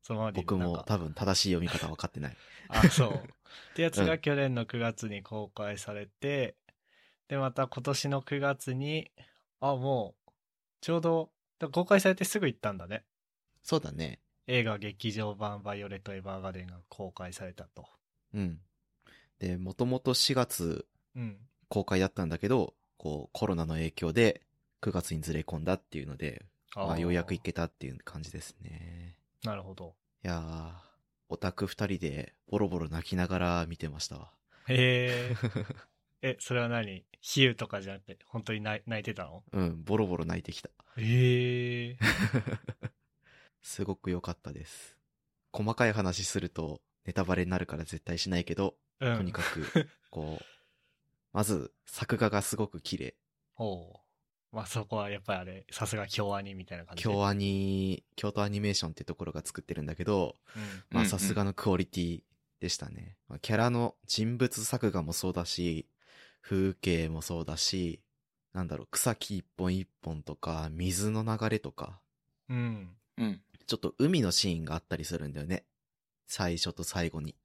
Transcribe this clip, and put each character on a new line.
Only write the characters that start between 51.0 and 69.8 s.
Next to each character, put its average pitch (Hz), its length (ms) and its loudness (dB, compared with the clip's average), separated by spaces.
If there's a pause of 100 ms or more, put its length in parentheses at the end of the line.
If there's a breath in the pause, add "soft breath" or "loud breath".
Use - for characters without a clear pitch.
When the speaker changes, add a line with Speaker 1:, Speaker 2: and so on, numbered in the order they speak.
Speaker 2:
ま 104 120 2
ず 90 280 0 (140)
作 - 320 -2
画 113 100 4
が 101 140 2
す - 140 -2
ご 107 120 0
く 85 120 -10
綺 - 180 -6
麗。 - 180 -8 (400)
Speaker 1:
お 95 360 -6
う。 - 40 -20 (560)
ま 110 100 -6
あ、 101 40 -8
そ 110 180 -4
こ 110 120 -4
は 101 140 -2
や 101 100 -6
っ - 20 -20
ぱ 101 120 -2
り 92 60 -2
あ 92 40 -10
れ、 92 260 -14
さ - 160 -4
す 107 100 -2
が 101 100 -4
京 101 280 0
ア 98 80 -2
ニ 98 120 -8
み 92 120 -10
た - 80 -12
い 87 40 -10
な 82 60 -12
感 90 120 -14
じ？ 87 60 -8
Speaker 2:
京 101 240 4
ア 101 60 4
ニ、 98 720 2 (120)
京 104 160 -2
都 104 100 2
ア 101 60 2
ニ 101 120 -2
メ 104 100 2
ー 98 40 2
シ - 100 0
ョ 82 40 -2
ン - 20 -4
っ 80 40 -10
て - 100 -10
と 82 100 -6
こ 85 120 -6
ろ 78 60 -6
が 76 120 -6
作 - 180 -8
っ - 20 -16
て - 80 -8
る 78 100 -4
ん 73 40 -4
だ 78 80 -4
け 87 100 -6
ど、 98 320 2 (200 loud breath)
Speaker 1:
う - 20 -8
ん。 107 40 -6
Speaker 2:
ま 104 60 -6
あ、 101 40 -10 (180 loud breath)
Speaker 3:
う - 80 0
ん - 40 6
う - 0 -
ん。 107 40 6
Speaker 2:
さ 98 120 2
す 95 140 2
が 101 120 2
の 98 100 0
ク - 160 2
オ 92 60 8
リ 90 100 4
テ - 140 -4
ィ 85 220 -2 (380)
で 90 80 -4
し - 80 0
た 69 140 -8
ね。 85 260 -14 (120)
ま - 80 -12
あ、 - 20 -12
キ - 140 -2
ャ 107 40 4
ラ 117 140 6
の 120 260 0 (100)
人 113 300 0
物 120 280 2
作 113 260 2
画 92 120 0
も 78 100 -4
そ 92 180 0
う - 20 -2
だ 87 140 -2
し、 82 400 -2 (560 loud breath)
風 95 320 2
景 82 360 2
も 80 100 -4
そ 85 220 -4
う - 20 -4
だ 78 140 -6
し、 90 420 0 (540)
な 92 100 -2
ん - 20 -4
だ 80 120 -4
ろ - 60 -8
う、 - 60 -20
草 - 240 2
木 - 220 -6
一 90 60 -4
本 92 340 -2
一 95 80 -2